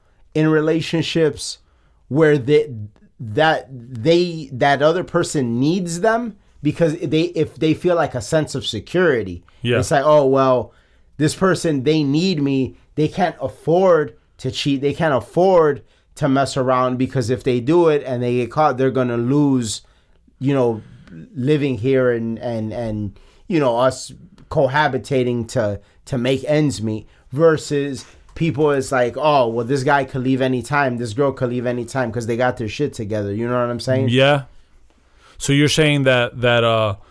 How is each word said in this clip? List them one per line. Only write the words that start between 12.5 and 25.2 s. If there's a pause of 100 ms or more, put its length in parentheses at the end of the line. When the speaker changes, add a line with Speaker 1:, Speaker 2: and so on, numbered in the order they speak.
Speaker 1:
They
can't
afford (220)
to
cheat.
They
can't
afford (320)
to
mess
around
because
if
they
do
it
and
they
get
caught,
they're
gonna
lose, (580)
you
know, (540)
living
here
and,
and,
and, (300)
you
know,
us (380)
cohabitating